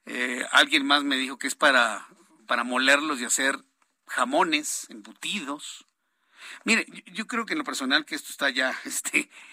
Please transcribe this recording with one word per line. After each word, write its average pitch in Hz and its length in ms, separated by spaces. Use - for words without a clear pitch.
Eh, 123 460
alguien 143 340
más 143 180
me 139 140
dijo 131 200
que 139 100
es 131 80
para, 120 520
para 120 160
molerlos 135 560
y 120 60
hacer 135 340
jamones, 151 840
embutidos. 139 960
Mire, 214 240
yo, - 140
yo 208 140
creo 233 180
que 180 80
en 160 60
lo 151 60
personal 139 400
que 156 100
esto - 160
está 139 180
ya, 131 300
<laughs> - 60
este, - 440